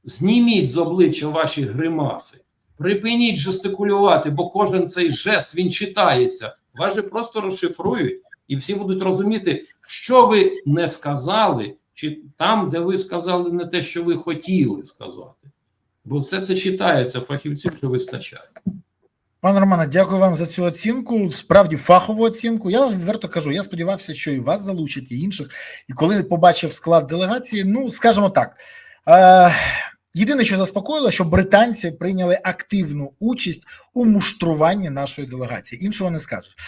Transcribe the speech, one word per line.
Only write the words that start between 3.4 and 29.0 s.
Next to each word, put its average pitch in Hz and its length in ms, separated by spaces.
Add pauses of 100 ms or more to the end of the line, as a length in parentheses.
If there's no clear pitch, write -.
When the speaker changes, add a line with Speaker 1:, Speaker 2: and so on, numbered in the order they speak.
Speaker 1:
бо 147 200
кожен 185 380
цей 175 220
жест, 160 460
він 180 160
читається. 170 840 (240)
Вас 196 160
же 214 60
просто 214 400
розшифрують, 190 800 (260)
і 139 80
всі 190 200
будуть 190 260
розуміти, 190 640 (160)
що - 460
ви 196 380
не 160 220
сказали, 143 880 (180)
чи 151 260 (180)
там, 190 320
де 165 100
ви 185 180
сказали 175 540
не 175 140
те, 175 160
що 170 220
ви 170 120
хотіли 156 680
сказати. - 640 (580)
Бо 139 140
все 190 220
це 190 140
читається, 180 680
фахівців 147 560
вже 135 100
вистачає. - 560 (960)
Speaker 2:
Пане 196 200
Романе, 180 280
дякую 185 340
вам 185 140
за 165 100
цю 180 180
оцінку, 220 640
справді 165 460
фахову 185 480
оцінку. 220 480
Я 220 80
вам 254 140
відверто 185 360
кажу, 151 220
я 185 120
сподівався, 175 500
що 147 180
і 131 80
вас 156 220
залучать, 160 500
і 120 80
інших. 160 300 (400)
І 131 40
коли 185 300
побачив 170 500
склад 165 340
делегації, 196 560
ну, 226 280
скажімо 202 380
так, - 280 (500)